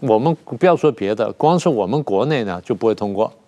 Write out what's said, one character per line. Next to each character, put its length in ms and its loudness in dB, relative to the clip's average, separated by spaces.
我 180 4
们 180 0
不 80 2
要 80 6
说 160 2
别 240 -2
的， 200 -2
光 220 2
是 120 0
我 180 2
们 160 -2
国 240 0
内 160 -2
呢 220 -6
就 100 -4
不 140 -2
会 40 4
通 220 -6
过， 180 -2